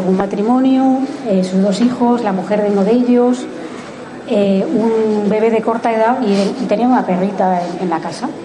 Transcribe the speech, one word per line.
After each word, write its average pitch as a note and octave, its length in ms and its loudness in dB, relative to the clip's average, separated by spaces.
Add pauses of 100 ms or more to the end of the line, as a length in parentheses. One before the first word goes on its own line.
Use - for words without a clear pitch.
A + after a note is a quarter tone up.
un F#3 120 2
matrimonio, B3+ 800 2 (300)
eh, F#3+ 160 2
sus F#3+ 180 0
dos G3 180 2
hijos, A#3+ 440 2
la G3+ 100 0
mujer F#3+ 280 -2
de G#3 100 0
uno G3 120 2
de G3+ 80 2
ellos, B3 540 2 (840)
eh, G3 380 2
un A3 640 0
bebé G#3+ 200 2
de A3 120 0
corta A#3 320 -2
edad A3+ 280 2
y, G3+ 120 2
y G3 340 -2
tenía A3 200 0
una A#3+ 180 2
perrita F#3 560 0
en, F3 220 -6
en F3+ 60 -2
la E3 100 -2
casa. F3 280 -8 (180)